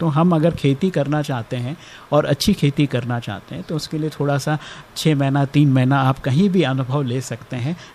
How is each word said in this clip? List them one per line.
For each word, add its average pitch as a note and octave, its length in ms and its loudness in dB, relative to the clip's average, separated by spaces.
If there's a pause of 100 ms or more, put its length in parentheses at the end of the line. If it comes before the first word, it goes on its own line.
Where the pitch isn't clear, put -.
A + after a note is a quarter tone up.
तो E3 60 0
हम E3 280 4
अगर D#3+ 160 4
खेती D3 400 0
करना D3 320 -2
चाहते B2+ 340 -6
हैं B2 200 -6 (360)
और D3 120 4
अच्छी C#3+ 280 0
खेती D3 340 2
करना A#2+ 340 -4
चाहते G2+ 340 -10
हैं F3 100 -10
तो E3+ 120 -6
उसके D#3 220 -6
लिए D3+ 120 -4
थोड़ा C#3+ 280 -2
सा D3+ 200 -2 (380)
छः D#3 180 2
महीना, C#3 300 2
तीन C#3+ 280 4
महीना C3 280 4
आप C3 180 2
कहीं D#3+ 320 2
भी F3+ 120 2
अनुभव C3 400 -2
ले B2+ 180 -2
सकते - 360 -10
हैं C3+ 200 -4 (180)